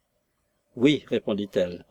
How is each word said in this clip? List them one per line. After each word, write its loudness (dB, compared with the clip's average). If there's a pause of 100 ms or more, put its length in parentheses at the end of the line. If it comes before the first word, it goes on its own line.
(760)
Oui, » 2
répondit-elle, -4